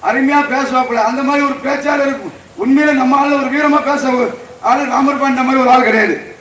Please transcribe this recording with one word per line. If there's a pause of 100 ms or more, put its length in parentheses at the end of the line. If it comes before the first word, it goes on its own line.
அருமையா (140)
பேசுவாப்புல.
அந்த
மாதிரி
ஒரு
பேச்சாளர் (460)
உண்மையில
நம்ம
ஆளு
ஒரு
வீரமா
பேச
ஒரு (220)
ஆளு
ராமர்
பாண்டியன்
மாதிரி
ஒரு
ஆள்
கிடையாது.